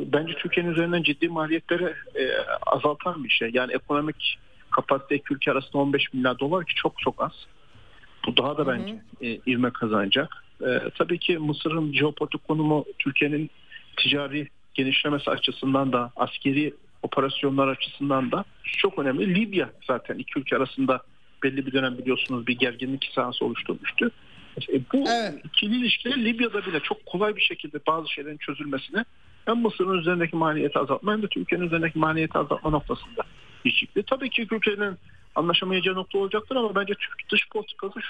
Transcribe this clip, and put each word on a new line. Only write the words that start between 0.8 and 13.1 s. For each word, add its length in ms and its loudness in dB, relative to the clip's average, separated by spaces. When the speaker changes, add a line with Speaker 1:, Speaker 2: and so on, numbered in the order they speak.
Speaker 1:
ciddi 260 2
maliyetleri, 680 0
e, 160 0
azaltan 580 0
bir 60 -2
şey. 240 2
Yani 180 2
ekonomik 680 -2
kapasite 460 2
iki 180 -4
ülke 180 0
arasında 260 -2
on 140 4
beş 200 2
milyar 260 2
dolar 280 0
ki 80 -2
çok 240 0
çok 240 -2
az. 100 -2
Bu 100 -2
daha 220 2
da 40 2
Speaker 2:
Hı 20 0
hı. 40 2
Speaker 1:
bence, 240 -8
e, 200 -6
ivme 180 2
kazanacak. 720 -2
E, 200 0
tabii 200 0
ki 200 0
Mısır'ın 540 -2
jeopolitik 560 -2
konumu 360 2
Türkiye'nin 520 0